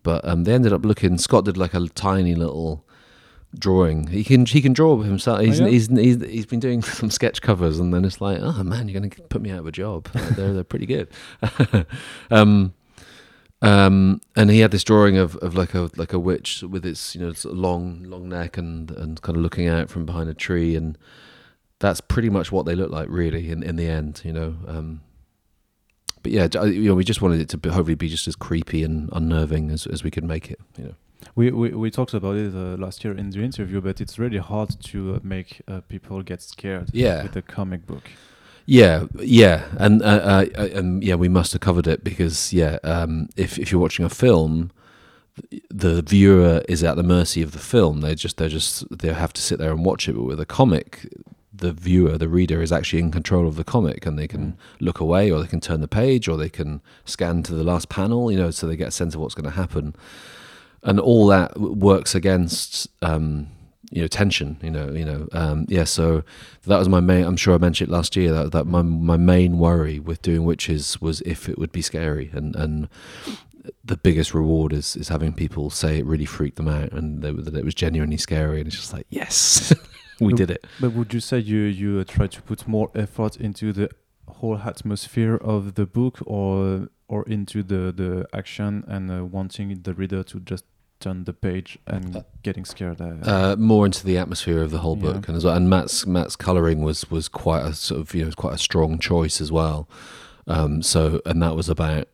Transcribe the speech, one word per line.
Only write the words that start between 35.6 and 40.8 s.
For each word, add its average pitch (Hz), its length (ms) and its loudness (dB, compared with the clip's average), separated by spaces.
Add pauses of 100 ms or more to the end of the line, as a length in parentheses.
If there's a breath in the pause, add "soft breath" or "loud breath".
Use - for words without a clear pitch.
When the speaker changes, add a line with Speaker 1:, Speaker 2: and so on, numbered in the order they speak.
Speaker 2:
uh, 95 180 -10
people 95 340 -12
get 90 200 -12
scared 92 500 -10
Speaker 1:
Yeah. 101 320 0
Speaker 2:
with 98 100 -10
the 92 80 -8
comic 92 440 -8
book. 78 240 -16 (560 soft breath)
Speaker 1:
Yeah, 104 500 8
yeah, 101 500 6 (120)
and, 104 240 6
uh, 104 40 -2
uh, 98 400 4 (120)
uh, 104 160 -4
and 92 300 -2